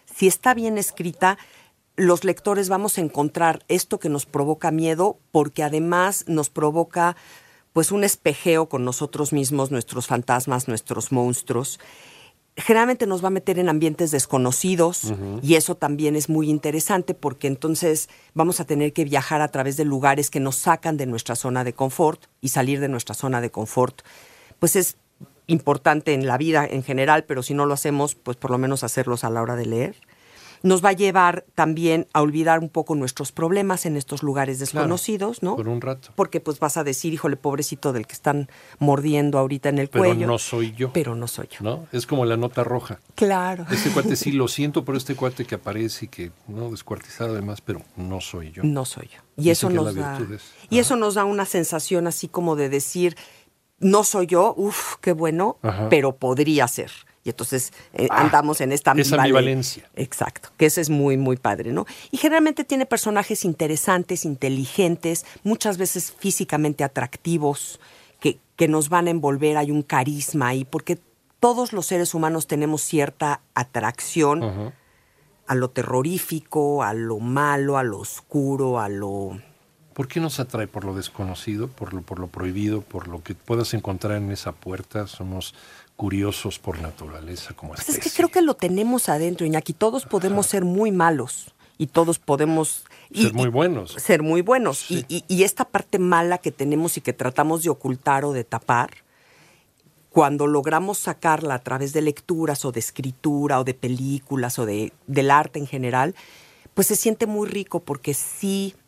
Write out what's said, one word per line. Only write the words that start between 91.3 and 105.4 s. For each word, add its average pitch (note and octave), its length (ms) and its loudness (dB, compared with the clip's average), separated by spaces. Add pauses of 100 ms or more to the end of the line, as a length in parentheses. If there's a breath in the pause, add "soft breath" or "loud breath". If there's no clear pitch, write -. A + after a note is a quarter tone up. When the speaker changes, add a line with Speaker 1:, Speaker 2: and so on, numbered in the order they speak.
Speaker 1:
y D3+ 100 -2
todos E3 320 2
podemos... D3+ 680 0 (260 loud breath)
y, A3+ 140 2
Speaker 2:
Ser G#2+ 80 2
muy B2 140 2
Speaker 1:
y A#2 40 0
Speaker 2:
buenos. C#3 400 0
Speaker 1:
ser D#3+ 320 2
muy E3 180 2
buenos. G#3 380 2
Speaker 2:
Sí. - 300 -4
Speaker 1:
Y, E3+ 180 -6
y, F#3 80 0
y F3+ 80 6
esta - 220 2
parte - 340 -2
mala F3+ 380 2
que D#3 140 -4
tenemos D3+ 460 0
y C#3+ 40 -8
que B2+ 100 -2
tratamos D3+ 520 0
de E3 60 2
ocultar C#3 540 0
o C#3+ 80 -2
de B2+ 140 -4
tapar, A#2+ 460 -2 (1200 soft breath)
cuando D3 380 4
logramos D#3 520 0
sacarla D#3 560 -2
a B2 80 -6
través C#3 300 -4
de D#3 80 2
lecturas D3+ 640 -2
o B2+ 60 -2
de A#2 80 -6
escritura C#3+ 800 -2
o C3 60 0
de B2+ 80 -2
películas C3 840 -4
o B2 80 -2
de, G#2 280 -4 (140)
del C#3 240 2
arte D3 280 4